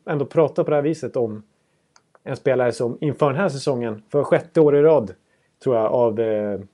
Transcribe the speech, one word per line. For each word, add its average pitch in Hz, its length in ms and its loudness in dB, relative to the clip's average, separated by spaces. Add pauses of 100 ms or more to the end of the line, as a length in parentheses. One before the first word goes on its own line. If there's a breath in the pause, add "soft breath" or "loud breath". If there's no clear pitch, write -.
ändå 147 200 -4
pratar 160 380 0
på - 60 -4
det 151 60 0
här 147 80 0
viset 151 320 -6
om 107 280 -4 (800)
en 135 120 -10
spelare 123 360 0
som 120 300 -6
inför 147 260 0
den 131 140 0
här 170 80 0
säsongen, 120 600 -4
för 147 140 0
sjätte 170 380 0
år 147 140 4
i 143 60 4
rad, 135 320 4 (500)
tror 127 120 0
jag, 110 100 0
av, 117 340 0
eh, 104 400 -2 (140)